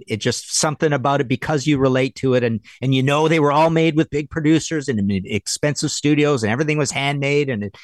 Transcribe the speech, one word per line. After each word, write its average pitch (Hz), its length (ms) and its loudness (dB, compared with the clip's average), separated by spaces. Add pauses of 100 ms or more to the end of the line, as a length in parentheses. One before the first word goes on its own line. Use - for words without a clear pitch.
it 113 100 -4
just - 400 -4
something 156 360 0
about 139 260 0
it 131 80 -2
because 135 400 -2
you 147 100 2
relate 131 380 0
to 131 200 0
it 123 80 2
and, 113 180 -2 (200)
and 131 140 2
you 131 80 2
know 147 240 2
they 160 140 2
were 143 100 2
all 160 180 4
made 160 280 2
with 160 120 0
big 147 200 -4
producers 151 580 0
and 127 100 -2
in 101 140 0 (140)
expensive 139 640 -4
studios 147 500 2
and 104 120 0
everything 151 240 -2
was 143 140 -2
handmade 139 580 0
and 104 160 -4
it, 98 180 -10